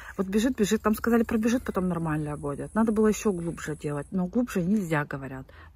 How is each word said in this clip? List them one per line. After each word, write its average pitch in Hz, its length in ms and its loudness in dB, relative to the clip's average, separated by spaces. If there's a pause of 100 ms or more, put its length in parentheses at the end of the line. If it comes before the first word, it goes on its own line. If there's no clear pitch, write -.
(160)
Вот 190 100 -2
бежит, 220 300 2
бежит, 214 260 2
там 220 140 2
сказали, 233 260 2
пробежит, 233 400 2
потом 185 260 -2
нормально 156 480 -2
будет. 143 380 -6
Надо 226 180 4
было 214 160 4
еще 208 240 2
глубже 170 440 -6
делать, 147 340 -4
но 180 160 0
глубже 202 360 0
нельзя, 165 420 2
говорят. 135 420 -8 (300)